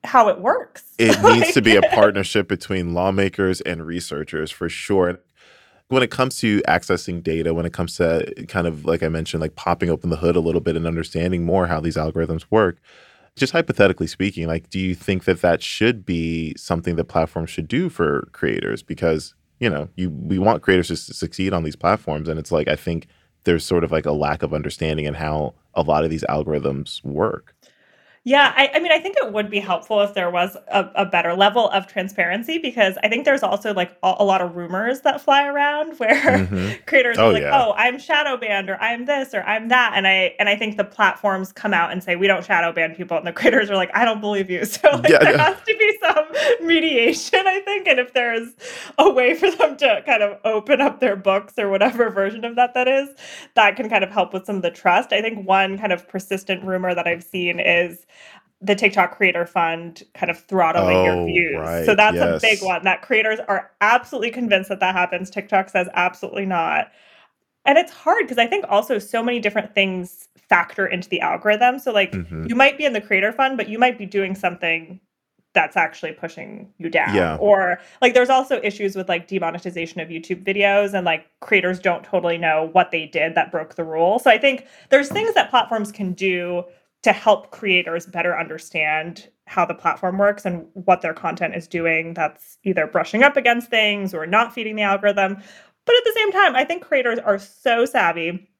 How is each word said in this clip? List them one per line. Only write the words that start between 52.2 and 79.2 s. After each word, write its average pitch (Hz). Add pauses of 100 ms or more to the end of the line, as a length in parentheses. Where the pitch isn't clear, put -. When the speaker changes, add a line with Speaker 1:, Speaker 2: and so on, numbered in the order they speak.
Speaker 1:
of 233
that 240
that 254
is, 269 (460)
that 202
can 233
kind 190
of 190
help 196
with 185
some 208
of 185
the 170
trust. 196
I 220
think 208
one 190
kind 208
of 175
persistent 190
rumor 185
that 170
I've 170
seen 175
is 175 (560)
the 202
TikTok 196
Creator 175
Fund 165 (100)
kind -
of 165
throttling 123
your 90
Speaker 2:
Oh, 87
Speaker 1:
views. 165
Speaker 2:
right. 82
Speaker 1:
So 208
that's 214
a -
big 214
Speaker 2:
Yes. 196
Speaker 1:
one, 180
that 190
creators 220 (100)
are 196 (100)
absolutely 233
convinced 208
that 196
that 185
happens. 180
TikTok 196
says 180
absolutely 185
not. 165 (760)
And 285
it's -
hard 370
'cause 240
I 233
think 392
also 220
so 226
many 240
different 208
things 185
factor -
into 180
the 170
algorithm. 208
So, 262
like, 202
Speaker 2:
Mm-hmm. 82
Speaker 1:
you 233
might 277
be 302
in 269
the 214
Creator 208
Fund, 262
but 220
you 220
might 247
be 214
doing 190
something 175 (540)
that's 156
actually 160
pushing -
you 165
down. 165
Speaker 2:
Yeah. 156
Speaker 1:
Or, 190 (220)
like, 247
there's 247
also 262
issues 202
with, 185
like, 175